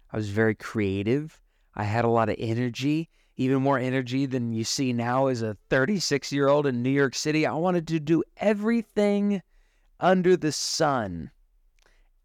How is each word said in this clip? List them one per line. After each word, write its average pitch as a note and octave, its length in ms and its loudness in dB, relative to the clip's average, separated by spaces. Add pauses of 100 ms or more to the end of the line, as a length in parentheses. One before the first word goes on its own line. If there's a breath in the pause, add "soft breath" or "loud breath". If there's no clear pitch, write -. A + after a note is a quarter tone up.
(120)
I A2+ 60 -6
was G#2+ 100 -4
very A2 260 2
creative. G#2 840 -2 (360)
I G#2 100 -4
had A2+ 180 0
a A#2 60 4
lot A2+ 180 4
of G#2 120 0
energy, B2+ 680 -2 (280)
even C3 240 2
more C3+ 180 2
energy B2+ 460 -2
than B2 260 -4
you A2+ 140 -4
see C3 260 -2
now B2 360 0
as B2+ 140 -2
a A2 140 -4 (140)
thirty-six-year-old C#3+ 1000 2
in A#2+ 160 -2
New B2+ 60 0
York C#3 260 2
City. D3+ 300 -2
I A#2 80 -2
wanted E3+ 340 0
to D#3+ 140 -2
do D#3 200 2 (140)
everything G3+ 1080 0 (600)
under F3+ 340 4
the D#3 160 0
sun. A2+ 800 -2 (920)